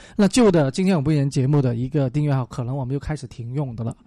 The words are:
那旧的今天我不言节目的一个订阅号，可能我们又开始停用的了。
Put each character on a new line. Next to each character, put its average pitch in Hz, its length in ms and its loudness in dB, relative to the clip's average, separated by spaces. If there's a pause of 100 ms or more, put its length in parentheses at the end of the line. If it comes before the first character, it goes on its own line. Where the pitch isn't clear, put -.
(160)
那 202 140 4
旧 233 200 4
的 151 220 4
今 185 140 -2
天 190 100 2
我 151 60 0
不 143 100 0
言 143 180 2
节 131 160 0
目 147 160 4
的 123 140 0
一 123 140 -4
个 135 200 0
订 147 140 -2
阅 147 100 0
号， 131 120 -2
可 - 180 -8
能 123 120 -6
我 135 100 -4
们 127 80 -6
又 143 60 -4
开 151 160 -8
始 127 120 -12
停 120 260 -12
用 135 220 -6
的 113 80 -8
了。 113 120 -6 (120)